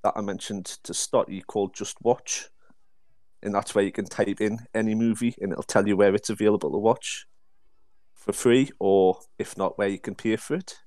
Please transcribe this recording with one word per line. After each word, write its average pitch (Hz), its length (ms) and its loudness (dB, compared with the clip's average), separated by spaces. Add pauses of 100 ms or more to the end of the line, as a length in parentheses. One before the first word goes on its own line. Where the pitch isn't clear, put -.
that 104 140 0
I 107 60 -6
mentioned 98 440 -6
to - 280 -12
Stotty - 520 -2
called 98 300 -2
Just - 260 -10
Watch, - 480 -2 (920)
and 104 100 -4
that's - 220 -2
where 101 80 4
you 95 80 0
can 101 140 -4
type - 340 -2
in 107 180 -2 (160)
any 110 220 0
movie 117 460 0
and 98 100 -4
it'll - 120 -6
tell 98 220 2
you 101 120 2
where 98 180 6
it's - 140 -2
available 104 420 0
to - 60 -2
watch - 500 -2 (880)
for - 180 -6
free, 127 460 4
or 95 400 4 (180)
if - 200 -8
not, 95 200 -2
where 101 120 0
you 98 100 -4
can 101 160 -10
pay 110 220 -2
for - 180 -6
it. - 320 -10